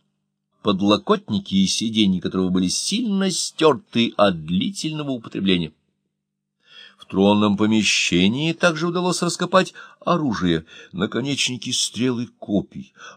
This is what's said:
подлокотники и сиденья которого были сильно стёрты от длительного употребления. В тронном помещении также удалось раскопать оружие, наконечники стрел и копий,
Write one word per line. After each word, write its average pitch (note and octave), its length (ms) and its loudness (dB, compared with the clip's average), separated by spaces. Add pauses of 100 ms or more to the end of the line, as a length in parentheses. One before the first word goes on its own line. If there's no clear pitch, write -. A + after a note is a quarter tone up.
(600)
подлокотники G2+ 960 0
и F#2+ 120 4
сиденья G#2+ 540 0
которого F#2 300 -2
были F#2 180 0
сильно G3 640 -2
стёрты B2 840 0
от F#2 300 2
длительного D3 680 -4
употребления. F#2+ 640 -2 (1200)
В - 80 -20
тронном G2+ 520 4
помещении G#2+ 960 2
также E3 340 0
удалось F3 340 -2
раскопать F3+ 520 0 (260)
оружие, F#2 680 0 (280)
наконечники B2 760 -4
стрел A#2+ 480 -2
и B2 80 -6
копий, - 680 -6 (240)